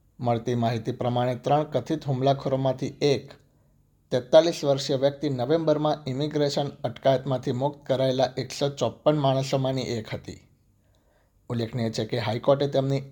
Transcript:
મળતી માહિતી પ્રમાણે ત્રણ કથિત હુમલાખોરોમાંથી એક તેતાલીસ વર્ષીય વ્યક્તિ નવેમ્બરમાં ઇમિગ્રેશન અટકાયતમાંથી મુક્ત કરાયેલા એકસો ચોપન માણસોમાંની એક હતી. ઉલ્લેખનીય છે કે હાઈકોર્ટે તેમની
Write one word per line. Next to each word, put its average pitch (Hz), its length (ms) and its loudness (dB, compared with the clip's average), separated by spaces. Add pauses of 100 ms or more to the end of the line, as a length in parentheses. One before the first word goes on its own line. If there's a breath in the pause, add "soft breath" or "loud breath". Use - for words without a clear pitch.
(200)
મળતી 120 340 0
માહિતી 120 380 0
પ્રમાણે 123 420 -2
ત્રણ 143 300 0
કથિત 151 440 -4
હુમલાખોરોમાંથી 135 760 0
એક - 440 0 (840)
તેતાલીસ 160 520 4
વર્ષીય 139 320 0
વ્યક્તિ 139 340 0
નવેમ્બરમાં 151 800 0
ઇમિગ્રેશન 143 580 -2
અટકાયતમાંથી 131 840 0
મુક્ત 131 340 -4
કરાયેલા 131 500 2
એકસો 139 320 -4
ચોપન 139 500 0
માણસોમાંની 135 640 0
એક 117 320 -6
હતી. - 340 -14 (1000)
ઉલ્લેખનીય 117 420 -2
છે 113 140 -4
કે 123 140 -4
હાઈકોર્ટે 135 500 2
તેમની 135 440 0